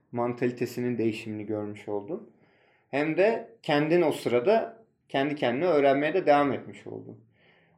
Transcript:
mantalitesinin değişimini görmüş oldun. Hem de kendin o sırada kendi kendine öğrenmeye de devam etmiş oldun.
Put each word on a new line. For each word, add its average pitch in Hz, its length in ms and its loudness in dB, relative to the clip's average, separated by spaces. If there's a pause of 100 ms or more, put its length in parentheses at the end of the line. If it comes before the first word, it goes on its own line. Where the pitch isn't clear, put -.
(120)
mantalitesinin 120 840 -4
değişimini 107 480 -4
görmüş 104 420 -8
oldun. 104 420 -8 (580)
Hem 151 280 -2
de 214 460 0
kendin 151 400 2
o 151 100 2
sırada 131 720 0 (240)
kendi 143 260 -2
kendine 143 320 -2
öğrenmeye 143 480 4
de 185 120 0
devam 143 260 4
etmiş - 340 -10
oldun. 110 320 -14 (600)